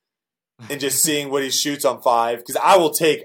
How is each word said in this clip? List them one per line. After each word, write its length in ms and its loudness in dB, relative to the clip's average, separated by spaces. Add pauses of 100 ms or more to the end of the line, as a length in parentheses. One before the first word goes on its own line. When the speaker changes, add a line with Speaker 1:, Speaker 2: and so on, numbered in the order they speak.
(680)
Speaker 1:
and 120 -6
just 220 -2
Speaker 2:
<laughs> 0 -
Speaker 1:
seeing 280 -2
what 120 -2
he 80 -4
shoots 360 -4
on 160 -2
five? 420 0
'Cause 180 -10
I 140 6
will 160 2
take 320 0